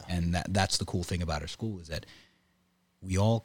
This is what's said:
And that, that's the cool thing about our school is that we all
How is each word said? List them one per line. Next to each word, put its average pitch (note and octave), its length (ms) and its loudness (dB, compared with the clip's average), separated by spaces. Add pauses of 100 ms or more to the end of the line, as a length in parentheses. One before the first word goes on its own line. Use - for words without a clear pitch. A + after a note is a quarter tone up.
And F2 260 2
that, F2+ 200 0
that's F#2+ 240 4
the - 60 -4
cool F2+ 180 -2
thing F2 200 -2
about D#2 200 -2
our D#2 60 -8
school G#2+ 320 -6
is D#2+ 80 -16
that D#2 180 -8 (920)
we F#2+ 180 0
all A2 260 4